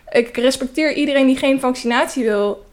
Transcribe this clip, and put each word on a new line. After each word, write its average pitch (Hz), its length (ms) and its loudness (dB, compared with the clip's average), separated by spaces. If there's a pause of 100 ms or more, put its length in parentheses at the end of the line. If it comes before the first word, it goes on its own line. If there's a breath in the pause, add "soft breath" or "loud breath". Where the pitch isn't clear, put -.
(120 loud breath)
ik - 260 0
respecteer 262 560 0
iedereen 277 320 2
die 262 120 4
geen 269 220 2
vaccinatie 254 640 -2
wil 208 480 -2